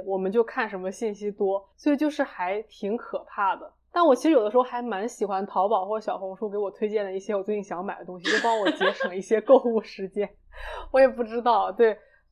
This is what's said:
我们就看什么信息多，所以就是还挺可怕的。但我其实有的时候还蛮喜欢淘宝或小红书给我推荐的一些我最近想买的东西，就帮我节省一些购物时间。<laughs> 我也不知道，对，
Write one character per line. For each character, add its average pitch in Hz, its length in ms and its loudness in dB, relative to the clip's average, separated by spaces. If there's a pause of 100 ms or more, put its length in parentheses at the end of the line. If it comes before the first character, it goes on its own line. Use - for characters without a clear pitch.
我 196 100 -2
们 190 160 -2
就 233 120 4
看 226 260 -4
什 196 100 -8
么 185 120 -6
信 214 200 -6
息 208 200 -8
多， 196 440 -2
所 - 160 -2
以 285 60 2
就 302 100 0
是 294 140 -2
还 202 480 -4
挺 208 260 -6
可 - 220 -8 (100)
怕 190 280 -2
的。 - 180 -14 (180)
但 349 140 4
我 277 100 8
其 247 60 0
实 311 80 4
有 277 140 6
的 214 80 0
时 240 40 0
候 247 60 8
还 247 180 -6
蛮 226 300 -4
喜 220 160 -6
欢 196 180 -2
淘 196 240 0
宝 196 200 0
或 214 120 -4
小 208 200 -4
红 190 180 -10
书 220 100 -6
给 196 80 -8
我 202 140 -2
推 202 180 -4
荐 208 160 -2
的 196 80 -6
一 190 80 -6
些 202 140 -6
我 196 80 -2
最 208 140 -4
近 202 80 -4
想 180 200 -8
买 196 140 -8
的 175 80 -16
东 180 140 -14
西， 175 100 -4
就 - 140 2
帮 226 160 2
我 202 100 2
节 359 220 0
省 190 240 -6
一 196 40 -4
些 214 220 0
购 262 160 8
物 233 240 0
时 196 260 -10
间。 202 220 -4 (280)
<laughs> - 360 -8
我 262 60 6
也 269 80 10
不 240 160 -4
知 226 180 -4
道， 208 300 2
对， 214 260 4 (340)